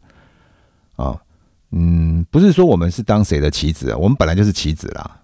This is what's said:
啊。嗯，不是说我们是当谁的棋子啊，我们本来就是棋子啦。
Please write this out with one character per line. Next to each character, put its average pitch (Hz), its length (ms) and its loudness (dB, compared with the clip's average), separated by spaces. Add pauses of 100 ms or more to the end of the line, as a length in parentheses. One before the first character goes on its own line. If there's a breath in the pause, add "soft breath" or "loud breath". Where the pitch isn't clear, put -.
(960 soft breath)
啊。 64 220 -6 (540)
嗯， 85 580 0
不 147 80 2
是 190 140 6
说 180 120 4
我 135 120 4
们 85 120 0
是 98 140 -6
当 104 220 2
谁 73 160 -2
的 76 100 0
棋 78 220 -4
子 65 180 -6
啊， 55 60 -6
我 85 120 0
们 135 80 2
本 82 100 2
来 82 80 0
就 101 100 2
是 101 80 2
棋 78 200 -4
子 - 160 -8
啦。 - 360 -16